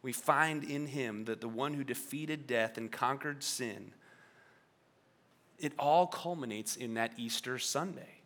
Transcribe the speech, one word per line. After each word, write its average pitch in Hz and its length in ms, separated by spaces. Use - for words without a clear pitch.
We 127 100
find 151 520
in 143 220
him 113 400
that 110 160
the 117 60
one 131 260
who 139 100
defeated 147 640
death 113 320
and 113 120
conquered 135 540
sin, - 480
it 151 200
all 156 280
culminates 131 680
in 117 200
that 113 240
Easter 120 400
Sunday - 680